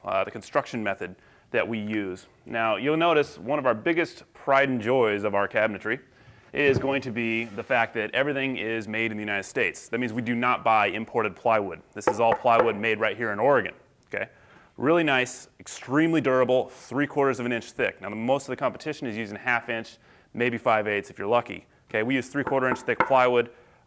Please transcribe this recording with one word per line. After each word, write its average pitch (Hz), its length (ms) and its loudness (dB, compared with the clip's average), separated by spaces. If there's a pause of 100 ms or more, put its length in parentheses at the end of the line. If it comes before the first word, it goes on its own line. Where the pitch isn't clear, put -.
uh, 98 200 0
the 104 40 -12
construction 120 540 -4
method 92 320 -6 (340)
that 101 180 0
we 110 120 -4
use. 104 480 -6 (180)
Now, 113 300 0
you'll 143 220 0
notice 156 420 2
one 123 180 -2
of 135 80 -2
our 123 80 4
biggest 165 640 -2
pride 135 340 2
and 127 100 0
joys 107 440 2
of 104 100 0
our 101 140 2
cabinetry 110 520 0 (540)
is 139 240 4
going 135 240 0
to 131 80 -8
be 113 360 -2
the 107 180 -10
fact 117 320 0
that 110 180 -4
everything 135 440 -2
is 110 300 -4
made 113 220 -2
in 107 80 -8
the 107 60 -6
United 101 220 -4
States. - 440 -4
That 117 100 -4
means 120 140 -4
we 123 80 -4
do 120 140 -2
not 120 280 0
buy 107 260 4
imported 107 460 -4
plywood. 101 460 0 (140)
This 104 120 -2
is 104 120 0
all 117 160 4
plywood 117 400 4
made 107 240 0
right 107 180 0
here 113 140 -4
in 101 80 -6
Oregon, 127 340 2 (400)
okay? 104 160 -6 (480)
Really 127 260 2
nice, 131 440 0 (120)
extremely 156 640 0
durable, 127 480 4
three 143 380 -4
quarters 135 320 0
of 120 80 -4
an 123 40 -2
inch 113 200 -6
thick. - 280 -2
Now, 98 120 -8
the, 107 40 -8
most 123 280 0
of - 60 -14
the 127 80 -6
competition 143 500 -6
is 107 100 -6
using 104 180 -8
half 120 340 -2
inch, 113 280 -6 (380)
maybe 120 240 0
five 107 280 2
eighths 101 220 -2
if - 80 -18
you're 101 100 -6
lucky. 110 380 0 (240)
Okay, 110 140 0
we 127 100 -2
use 123 140 -2
three 143 160 -4
quarter 131 260 0
inch 123 120 -4
thick 120 180 -2
plywood, 123 500 4 (380)